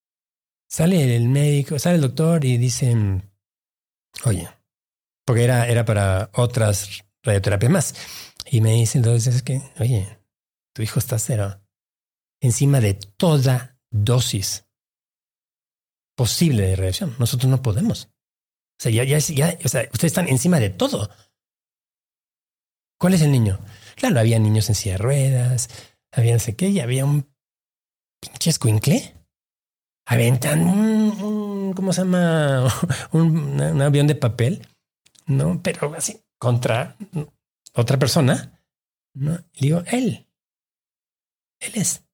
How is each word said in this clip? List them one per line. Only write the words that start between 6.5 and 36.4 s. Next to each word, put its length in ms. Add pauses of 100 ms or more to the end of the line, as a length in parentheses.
radioterapias 480
más. 240 (540)
Y 120
me 120
dice, 240
entonces, 380
es 80
que, 180 (180)
oye, 400 (540)
tu 80
hijo 180
está 200
cero, 420 (800)
encima 400
de 120
toda 840 (140)
dosis 760 (1500)
posible 460
de 120
radiación. 420
Nosotros 320
no 120
podemos. 440
O 800
sea, 80
ya, 120
ya, 160
ya, 440
o 40
sea, 160
ustedes 280
están 160
encima 320
de 100
todo. 400 (1900)
¿Cuál 140
es 80
el 100
niño? 280 (360)
Claro, 240
había 200
niños 300
en 60
silla 180
de 100
ruedas, 680 (420)
había 220
no 60
sé 160
qué, 140
y 100
había 260
un 240 (880)
pinche 300
escuincle. 640 (960)
Aventan 560
un, 560
un, 520
¿cómo 180
se 80
llama? 760 (180)
<laughs> 200
Un, 480
un 220
avión 260
de 80
papel, 500 (600)
¿no? 360
Pero 340
así, 280 (160)
contra, 560 (840)